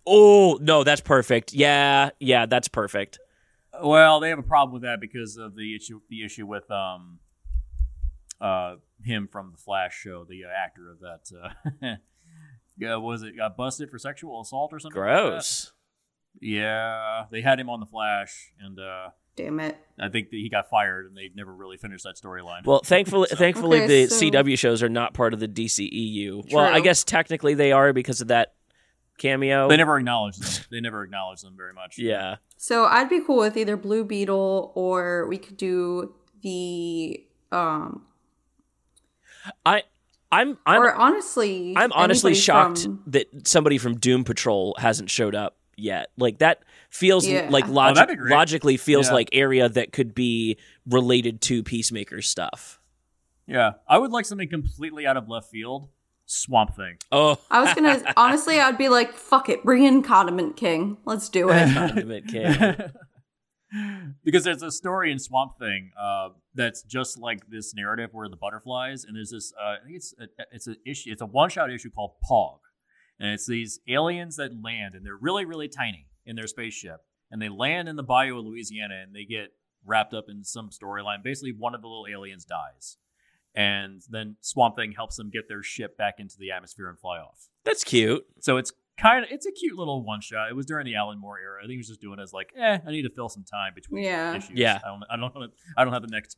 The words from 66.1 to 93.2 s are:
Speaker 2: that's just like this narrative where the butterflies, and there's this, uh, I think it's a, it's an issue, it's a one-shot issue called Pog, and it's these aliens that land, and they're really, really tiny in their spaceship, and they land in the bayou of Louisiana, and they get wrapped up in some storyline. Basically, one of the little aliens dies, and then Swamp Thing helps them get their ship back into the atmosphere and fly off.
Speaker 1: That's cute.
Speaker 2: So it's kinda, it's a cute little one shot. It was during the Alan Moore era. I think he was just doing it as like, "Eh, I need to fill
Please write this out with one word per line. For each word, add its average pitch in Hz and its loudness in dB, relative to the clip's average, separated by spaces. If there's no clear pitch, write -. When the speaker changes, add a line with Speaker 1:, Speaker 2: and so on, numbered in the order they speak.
Speaker 2:
that's 120 -6
just 127 -8
like 113 -10
this 110 -14
narrative 110 -6
where 110 -12
the 92 -16
butterflies, 127 -10
and 107 -18
there's 110 -14
this, 113 -16
uh, - -10
I 104 -6
think 156 -20
it's - -20
a, 117 -20
it's 120 -20
an 113 -14
issue, 139 -14
it's 110 -14
a 117 -12
one-shot 151 0
issue 120 -14
called 104 -12
Pog, 85 0
and 104 -6
it's 107 -8
these 117 -8
aliens 165 -4
that 123 -12
land, 110 -10
and 95 -20
they're 101 -14
really, 180 -4
really 160 -12
tiny 110 -10
in 113 -14
their 110 -12
spaceship, 104 -14
and 113 -14
they 107 -8
land 143 -4
in 156 -12
the 147 -10
bayou 127 0
of 113 -12
Louisiana, 107 -14
and 95 -20
they 104 -16
get 104 -12
wrapped 107 -2
up 110 -10
in 104 -18
some 107 -16
storyline. 101 -10
Basically, 135 -10
one 117 -10
of 113 -20
the 113 -20
little 113 -18
aliens 98 -18
dies, 73 -16
and 101 -4
then 110 -14
Swamp 120 -2
Thing 110 -8
helps 113 -14
them 107 -14
get 107 -12
their 104 -14
ship - -12
back 101 -4
into 98 -20
the 95 -14
atmosphere 92 -14
and 87 -20
fly 87 -12
off. - -20
Speaker 1:
That's - -4
cute. 117 0
Speaker 2:
So 131 0
it's 127 -8
kinda, 233 2
it's 285 -14
a 403 -6
cute 339 -8
little 143 -6
one 107 -10
shot. 110 -8
It 120 -12
was 135 -10
during 147 -10
the 117 -8
Alan 104 -6
Moore 101 -18
era. 98 -16
I - -18
think 110 -16
he 127 -12
was 117 -16
just 110 -20
doing 101 -16
it - -16
as 95 -18
like, 95 -12
"Eh, 220 0
I 156 -12
need 151 -6
to 127 -6
fill 117 -12